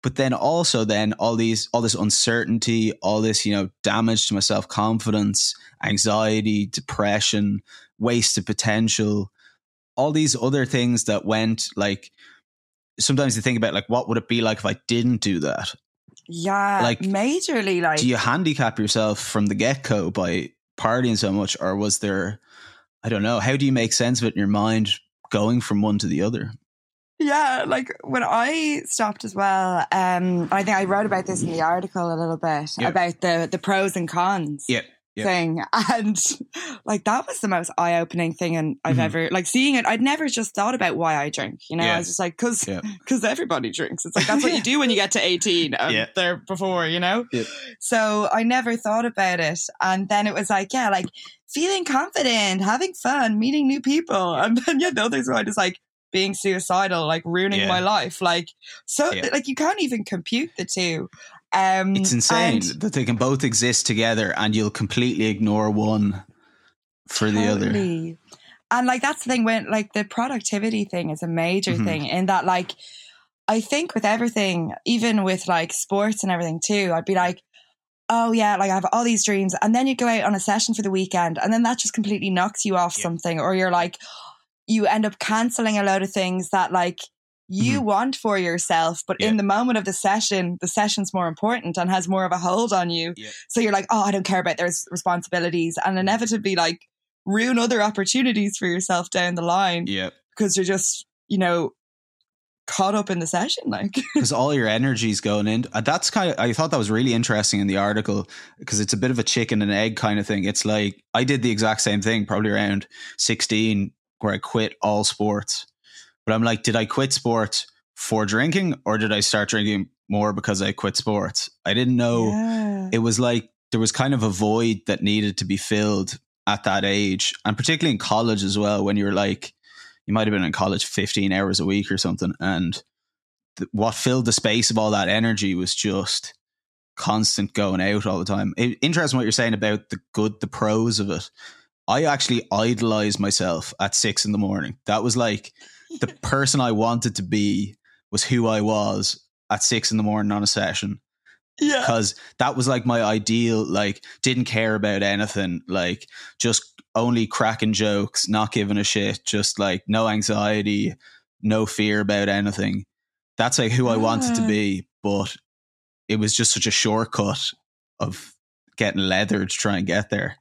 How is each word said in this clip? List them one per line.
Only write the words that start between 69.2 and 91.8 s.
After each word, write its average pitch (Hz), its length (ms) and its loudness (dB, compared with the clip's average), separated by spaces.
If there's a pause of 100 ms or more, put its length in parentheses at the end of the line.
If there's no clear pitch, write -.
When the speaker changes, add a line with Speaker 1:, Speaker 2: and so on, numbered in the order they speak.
Speaker 2:
the 240 60 -4
thing 240 140 2
when, 226 260 0
like, 214 220 -2
the 208 120 -2
productivity 220 800 -2
thing 175 260 -4
is 151 120 -8
a 175 60 -6
major 175 440 0
Speaker 1:
Mm-hmm. 110 120 0
Speaker 2:
thing 156 220 -2
in 185 200 0
that, 180 200 2
like, 185 280 0 (760)
I 220 120 2
think 302 340 -2
with 220 100 -2
everything, 208 680 0 (140)
even 226 360 2
with, 185 260 0
like, 170 240 0
sports 208 500 -2
and 190 100 0
everything 170 320 -2
too, 196 300 0
I'd 170 100 -2
be 196 100 0
like, 180 280 0 (640)
"Oh 233 240 2
yeah, 208 240 4
like, 196 140 2
I 185 40 2
have 190 180 0
all 240 120 2
these 226 200 2
dreams." 196 360 0
And 214 140 4
then 262 120 2
you 262 100 0
go 240 120 0
out 226 160 0
on 208 120 2
a 190 40 -2
session 220 340 0
for 220 80 -4
the 196 80 -2
weekend 185 520 0
and 208 100 0
then 226 120 2
that 247 140 0
just - 160 -4
completely 202 360 -2
knocks 185 340 0
you 190 120 0
off 180 200 0
Speaker 1:
Yeah. - 60 -6
Speaker 2:
something, 170 380 -2
or 170 140 0
you're 185 160 2
like, 175 280 0 (720)
you 220 160 2
end 214 220 2
up 208 140 -6
canceling 220 580 0
a 202 60 0
load 196 180 2
of 196 80 -4
things 185 400 -2
that, 185 220 0
like, 180 260 0 (500)
you 214 300 0
Speaker 1:
Mm-hmm. 262 80 -2
Speaker 2:
want 220 300 2
for 214 200 0
yourself, 170 720 0
but 185 140 -2
in 220 140 2
Speaker 1:
Yeah. - 20 2
Speaker 2:
the 202 80 0
moment 226 340 2
of 196 60 -2
the 190 80 -4
session, 190 680 0
the 180 60 -4
session's 208 480 0
more 180 140 0
important 196 500 -2
and 180 100 0